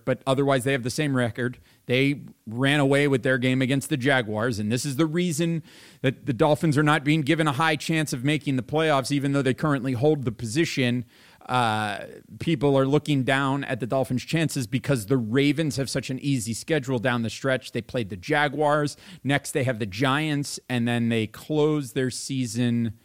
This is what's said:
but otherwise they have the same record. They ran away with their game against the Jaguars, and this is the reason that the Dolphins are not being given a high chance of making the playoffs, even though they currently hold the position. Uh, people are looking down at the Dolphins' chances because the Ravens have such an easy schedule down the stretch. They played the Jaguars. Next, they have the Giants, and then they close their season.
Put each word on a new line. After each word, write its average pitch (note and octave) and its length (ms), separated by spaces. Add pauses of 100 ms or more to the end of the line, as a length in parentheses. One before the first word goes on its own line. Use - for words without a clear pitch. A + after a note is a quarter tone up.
but C3 240
otherwise C3+ 360
they C3+ 100
have B2+ 100
the B2 60
same D3 260
record. B2 440 (260)
They C#3 360 (260)
ran C3+ 320
away C#3 280
with C3+ 160
their C3 140
game B2+ 240
against C3 280
the D3+ 80
Jaguars, A#2 600
and G#2 140
this B2 140
is C#3 100
the D#3 100
reason E3 580 (380)
that C3 240
the C3+ 80
Dolphins D3 440
are D3+ 60
not D3+ 200
being D3+ 180
given D#3 260
a D3 40
high D#3 240
chance D#3 380
of B2 100
making D3 320
the B2 80
playoffs, D3 480
even C#3 220
though C#3 80
they C3 120
currently C3+ 400
hold C#3+ 300
the B2 80
position. B2 720 (460)
Uh, A2 560 (340)
people C#3+ 380
are C3+ 80
looking C#3+ 380
down C3+ 420
at A#2+ 160
the C3 40
Dolphins' B2+ 380
chances D3+ 420
because A#2 420
the C3+ 100
Ravens C#3 580
have B2+ 140
such C3 200
an C3+ 100
easy A#2+ 340
schedule C3 460
down A#2+ 240
the A2 60
stretch. C3 440
They A#2+ 80
played A2+ 280
the G#2+ 60
Jaguars. D3 800 (300)
Next, C#3 260
they C3+ 140
have A#2+ 140
the A#2 60
Giants, C#3 840
and A#2+ 180
then A#2 220
they A2+ 180
close D3+ 640
their C3 180
season. A#2+ 960